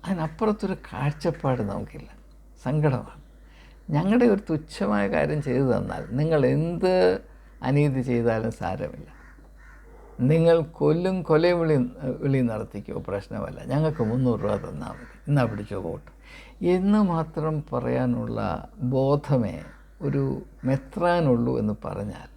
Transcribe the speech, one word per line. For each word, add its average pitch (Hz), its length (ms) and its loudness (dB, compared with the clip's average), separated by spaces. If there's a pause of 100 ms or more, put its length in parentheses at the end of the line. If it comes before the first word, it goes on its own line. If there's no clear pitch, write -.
അതിനപ്പുറത്തൊരു 190 720 -2 (120)
കാഴ്ചപ്പാട് 139 800 -2
നമുക്കില്ല, - 380 -10 (560)
സങ്കടമാണ്. 147 560 0 (760)
ഞങ്ങളുടെ 202 400 4
ഒരു 196 140 -2
തുച്ഛമായ 156 560 -2 (100)
കാര്യം 147 320 2
ചെയ്തു 131 280 2
തന്നാൽ, 98 280 -4 (160)
നിങ്ങൾ 156 220 2 (140)
എന്ത് 170 400 0 (760)
അനീതി 139 420 2
ചെയ്താലും 113 500 0
സാരമില്ല, - 480 -6 (1200)
നിങ്ങൾ 165 240 6 (240)
കൊല്ലും 170 360 2 (120)
കൊലയും 170 340 4
വിളി, 156 140 4 (480)
വിളി 135 160 2 (100)
നടത്തിക്കോ, 107 480 -8 (100)
പ്രശ്നമല്ല, 101 520 -8 (120)
ഞങ്ങൾക്ക് 147 380 0
മുന്നൂറ് 120 360 0
രൂപ 104 200 0
തന്നാൽ - 320 -10
മതി, - 180 -20 (140)
ഇന്നാ 139 220 4
പിടിച്ചോ 101 340 -8
വോട്ട് - 240 -10 (640)
എന്ന് 202 260 4 (120)
മാത്രം 156 420 -2 (160)
പറയാനുള്ള 123 680 -2 (540)
ബോധമേ 135 640 2 (500)
ഒരു 139 160 0 (460)
മെത്രാനുള്ളൂ 135 840 2 (100)
എന്ന് 107 120 0 (100)
പറഞ്ഞാൽ - 520 -8